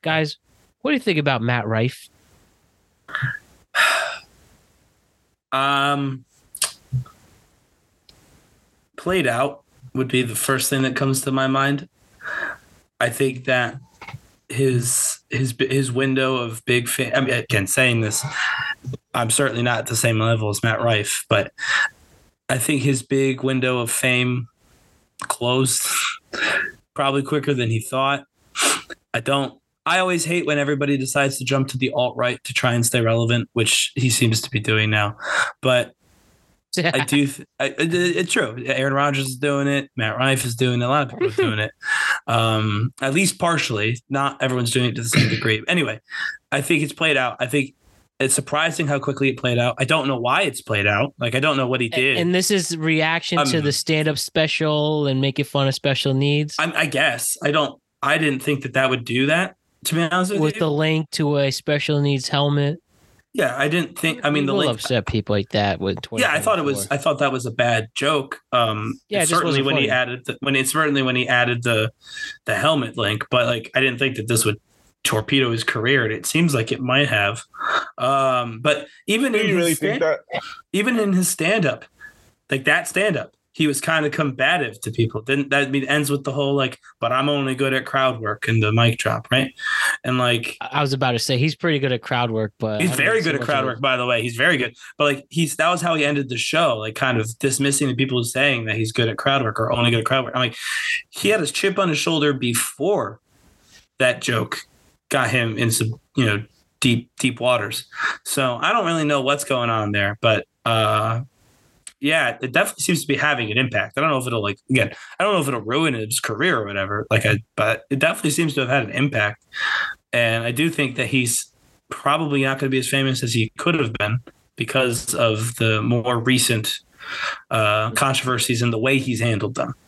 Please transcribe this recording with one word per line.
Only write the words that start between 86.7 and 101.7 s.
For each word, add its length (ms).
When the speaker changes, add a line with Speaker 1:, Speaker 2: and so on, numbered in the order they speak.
Speaker 2:
"But 100
I'm 160
only 260
good 200
at 120
crowd 360
work," 260
and 160
the 80
mic 260
drop, 320
right? 240
And, 120
like, 440
Speaker 1:
I, 100
I 100
was 120
about 180
to 80
say, 180
he's 160
pretty 240
good 140
at 100
crowd 300
work, 280
but 200
Speaker 2:
He's 120
Speaker 1:
I 40
don't 100
Speaker 2:
very 140
Speaker 1:
see 60
Speaker 2:
good 100
at 60
Speaker 1:
much 80
Speaker 2:
crowd 160
Speaker 1:
of 0
it. 80
Speaker 2:
work, 80
by 160
the 80
way. 160
He's 160
very 180
good. 180
But, 60
like, 260
he's, 280
that 120
was 120
how 140
he 100
ended 240
the 80
show, 400
like, 180
kind 240
of 80
dismissing 500
the 60
people 280
saying 440
that 100
he's 160
good 160
at 80
crowd 260
work 160
or 140
only 180
good 80
at 60
crowd 180
work. 100
I'm 100
like, 120
he 180
had 140
his 100
chip 260